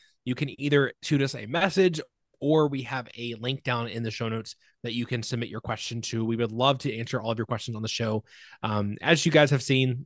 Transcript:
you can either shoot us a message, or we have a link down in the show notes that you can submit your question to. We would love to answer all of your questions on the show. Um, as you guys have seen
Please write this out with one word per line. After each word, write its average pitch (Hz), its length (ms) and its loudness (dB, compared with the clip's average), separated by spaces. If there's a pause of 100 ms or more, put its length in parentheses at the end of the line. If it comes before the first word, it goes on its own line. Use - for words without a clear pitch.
(260)
you 123 100 -2
can 139 240 -6
either 143 320 4 (100)
shoot 143 200 2
us 135 120 0
a 113 120 -10
message, 170 560 2 (400)
or 151 260 4
we 139 140 -4
have 123 260 -8 (100)
a 117 180 -6
link 127 280 -4
down 120 240 0
in 117 160 -6
the 113 80 -2
show 113 160 -6
notes 113 300 -6 (260)
that 120 100 -6
you 120 120 -2
can 120 180 -4
submit 117 240 -4
your 110 140 -10
question 117 400 -6
to. 113 240 -4
We 113 100 0
would 113 160 0
love 131 280 2
to 120 160 -4
answer 113 240 -4
all 113 120 -2
of 110 80 -2
your 113 60 -2
questions 113 320 -6
on 107 40 -8
the 110 60 -4
show. 110 380 -2 (360)
Um, 107 400 -2
as 165 240 4
you 165 60 2
guys 147 200 8
have 135 120 2
seen 131 420 2